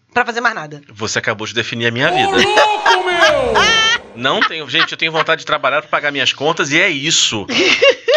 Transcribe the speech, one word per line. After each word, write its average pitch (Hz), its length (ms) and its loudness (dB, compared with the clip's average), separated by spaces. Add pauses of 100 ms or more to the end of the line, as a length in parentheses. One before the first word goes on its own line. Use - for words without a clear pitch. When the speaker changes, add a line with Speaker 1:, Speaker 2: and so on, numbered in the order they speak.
(140)
Speaker 1:
pra 240 120 0
fazer 233 160 -6
mais 233 140 0
nada. 151 340 -12
Speaker 2:
Você 107 300 -6
acabou 110 280 -4
de - 60 -10
definir 117 340 -2
a 117 40 0
minha 127 200 0
vida. 381 160 2
Speaker 1:
Ô, 392 60 -2
louco, 415 720 2
meu! 339 480 2 (600)
Speaker 2:
Não 135 260 -2
tenho, 165 280 -4
gente, 160 220 0
eu 156 60 -8
tenho 160 140 -2
vontade 160 280 0
de 123 60 -18
trabalhar 143 360 0
pra - 80 -10
pagar 147 220 0
minhas 135 220 0
contas 156 400 -2
e 165 80 4
é 196 80 2
isso. 143 580 -2
Speaker 1:
<laughs> 359 500 2 (200)